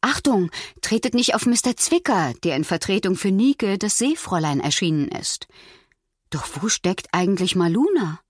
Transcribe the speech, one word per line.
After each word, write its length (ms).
Achtung, 500
tretet 340
nicht 200
auf 120
Mister 300
Zwicker, 560
der 140
in 80
Vertretung 520
für 140
Nike, 480
das 200
Seefräulein, 640
erschienen 480
ist. 380
Doch 240
wo 140
steckt 440
eigentlich 440
Maluna? 720